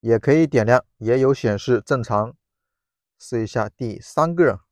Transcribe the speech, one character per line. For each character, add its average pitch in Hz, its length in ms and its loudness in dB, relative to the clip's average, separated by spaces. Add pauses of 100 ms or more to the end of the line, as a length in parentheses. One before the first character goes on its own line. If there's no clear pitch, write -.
也 113 180 0
可 135 140 0
以 160 140 4
点 120 200 0
亮， 123 180 4 (140)
也 117 200 0
有 135 140 2
显 107 260 -2
示 120 220 0
正 131 220 -4
常。 107 340 -4 (800)
试 117 240 -6
一 110 40 -4
下 110 220 -4
第 113 320 -10
三 165 320 -2
个 165 280 0 (120)